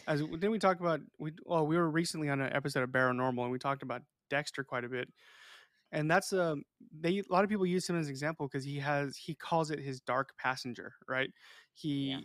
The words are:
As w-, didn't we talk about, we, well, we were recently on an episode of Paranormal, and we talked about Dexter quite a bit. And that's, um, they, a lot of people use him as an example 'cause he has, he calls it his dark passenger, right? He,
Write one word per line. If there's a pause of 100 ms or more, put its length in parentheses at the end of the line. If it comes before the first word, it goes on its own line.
As
w-,
didn't
we
talk
about, (180)
we, (120)
well,
we
were
recently
on
an
episode
of
Paranormal,
and
we
talked
about (260)
Dexter
quite
a
bit. (800)
And
that's,
um, (280)
they,
a
lot
of
people
use
him
as
an
example
'cause
he
has,
he
calls
it
his
dark
passenger, (120)
right? (420)
He,